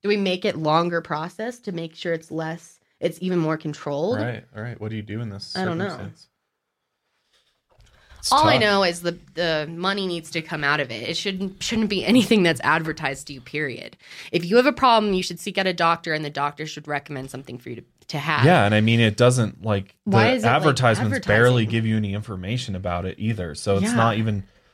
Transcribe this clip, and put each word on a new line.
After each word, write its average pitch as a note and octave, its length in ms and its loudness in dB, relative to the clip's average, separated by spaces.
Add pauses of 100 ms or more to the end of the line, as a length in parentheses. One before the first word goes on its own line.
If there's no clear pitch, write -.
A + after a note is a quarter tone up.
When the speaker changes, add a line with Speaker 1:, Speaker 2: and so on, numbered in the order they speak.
Speaker 1:
do G3+ 60 -2
we G#3 80 4
make F#3 280 -2
it G3 120 0
longer E3 440 0
process F3 600 -8
to G3+ 100 -10
make E3 240 -10
sure E3+ 180 -4
it's E3 160 -8
less, D#3+ 500 -8 (200)
it's D#3+ 220 -4
even F3+ 180 0
more D#3 180 0
controlled? D#3 640 -4
Speaker 2:
Right, A2+ 240 -6 (120)
right. A2 240 -10
What A2 120 -8
do A2 60 -6
you G#2+ 40 -8
do G#2 180 -8
in A#2 100 -8
this G2 280 -12
Speaker 1:
I F#3 80 -4
don't E3+ 140 -4
know. F#3+ 100 -4
Speaker 2:
circumstance? A2 380 -14 (1900)
It's - 140 0
Speaker 1:
All D4+ 160 6
I - 60 4
Speaker 2:
tough. A3 60 4
Speaker 1:
know G3+ 220 4
is F3 180 0
the, F3 160 -4 (180)
the D#3+ 380 0
money F#3+ 320 -4
needs E3+ 260 -6
to E3 100 -6
come D#3+ 240 -8
out D3 160 0
of B2 100 -6
it. A2 160 -10
It D#3+ 80 -4
shouldn't, F#3+ 480 -6
shouldn't A3 260 -2
be F#3+ 140 -2
anything G#3+ 400 4
that's E3 180 2
advertised D#3 680 -2
to D3 60 -14
you, C3 60 -14
period. C#3 560 -8 (380)
If E3 100 0
you F#3 140 4
have B3+ 80 6
a C#4+ 80 4
problem, A3 400 4
you F#3 100 0
should F3 160 -8
seek G3 180 -6
out F#3+ 100 0
a F#3 60 0
doctor, E3+ 400 0
and D3+ 120 -4
the D3 40 -6
doctor C#3+ 360 -6
should D3+ 200 -14
recommend C#3 460 -8
something C3 260 -14
for A#2 120 -16
you A#2 80 -10
to, A2+ 60 -18 (260)
to D#3 80 -6
have. D3 260 0
Speaker 2:
Yeah, A#2+ 220 6
and G#2 100 4
I G#2+ 60 6
mean, A2+ 180 4
it A2 160 4
doesn't, B2 480 2
like, G2+ 320 -2 (100)
the G3+ 60 -2
Speaker 1:
Why A3 200 6
is B3 120 0
it, - 40 2
like, - 100 4
Speaker 2:
advertisements B2 680 2
barely A#2 380 6
Speaker 1:
advertising? G#2 60 -2
Speaker 2:
give A2+ 160 0
you A2 100 2
any G#2 180 0
information G#2 600 -6
about F#2 300 -4
it F#2 140 -6
either. G2+ 360 -4
So G2 220 0
it's - 80 2
Speaker 1:
Yeah. A#3 80 0
Speaker 2:
not A2+ 240 4
even, G#2+ 260 -2 (300)